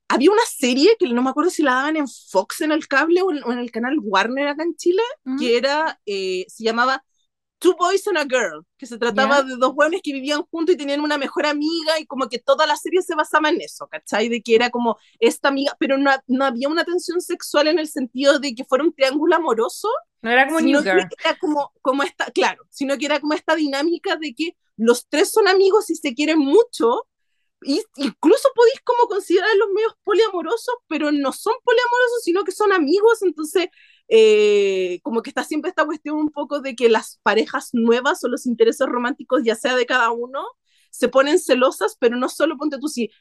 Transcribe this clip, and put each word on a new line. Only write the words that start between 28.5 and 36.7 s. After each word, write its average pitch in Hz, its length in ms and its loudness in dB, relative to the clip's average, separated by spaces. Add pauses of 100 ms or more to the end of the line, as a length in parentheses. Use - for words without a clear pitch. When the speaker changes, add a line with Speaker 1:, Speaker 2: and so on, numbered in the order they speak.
Speaker 1:
podéis 480 280 4
como 480 240 2
considerarlos 392 640 2
medios 440 200 -2 (100)
poliamorosos, 415 720 0 (120)
pero 302 240 -2
no 277 220 0
son - 200 -4 (100)
poliamorosos, 480 600 2
sino 359 200 0
que 381 80 -6
son 403 220 0
amigos, 381 500 2
entonces... 330 440 -2 (420)
Eh, 208 960 4
como 226 180 -4
que 247 100 -10
está 254 120 -6
siempre 311 260 -4
esta 311 160 -2
cuestión 302 320 -8
un 302 140 -2
poco 285 300 -6
de 262 140 -8